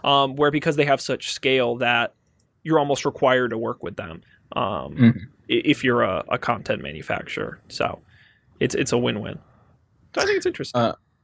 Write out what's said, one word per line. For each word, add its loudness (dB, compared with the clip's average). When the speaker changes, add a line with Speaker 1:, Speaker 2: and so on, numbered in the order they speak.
Speaker 1:
um, 4
where 4
because 0
they 4
have 2
such -6
scale 2
that 0
you're 4
almost 0
required 2
to -4
work -6
with -8
them, -12
um, -4
Speaker 2:
Mm-hmm. 6
Speaker 1:
i-, 2
if 0
you're 2
a, 0
a -2
content -4
manufacturer. -8
So -4
it's, 0
it's -2
a 4
win-win. -4
So 0
I 0
think 0
it's -4
interesting. -4
Speaker 2:
Uh, 0